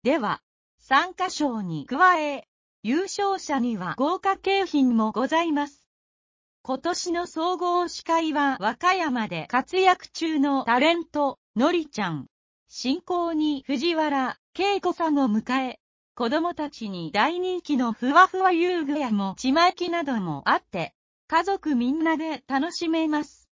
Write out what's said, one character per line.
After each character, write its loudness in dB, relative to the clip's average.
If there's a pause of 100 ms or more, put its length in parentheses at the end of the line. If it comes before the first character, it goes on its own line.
で 2
は、 -2 (380)
参 0
加 -4
賞 -2
に -6
加 4
え、 -4 (380)
優 2
勝 -2
者 -2
に 0
は -6
豪 0
華 0
景 0
品 4
も 2
ご 0
ざ 2
い 0
ま 0
す。 -20 (760)
今 -4
年 -2
の -2
総 -2
合 0
司 -12
会 0
は 0
和 0
歌 0
山 -2
で -6
活 -2
躍 2
中 -2
の 2
タ 2
レ 4
ン -2
ト、 -2 (160)
の 2
り -2
ち -8
ゃ -2
ん。 -6 (400)
進 -4
行 -2
に 0
藤 -2
原 -2 (220)
恵 0
子 0
さ -2
ん 2
を 2
迎 0
え、 -8 (340)
子 -2
供 0
た -6
ち -10
に -8
大 2
人 -2
気 -2
の 0
ふ -2
わ 8
ふ -6
わ 4
遊 0
具 -2
や -2
も -2
ち 0
ま 4
き -6
な -2
ど -2
も -4
あ 2
っ -2
て、 -8 (360)
家 0
族 -2
み 2
ん 0
な 2
で -6
楽 -2
し -4
め 2
ま 0
す。 -16 (100)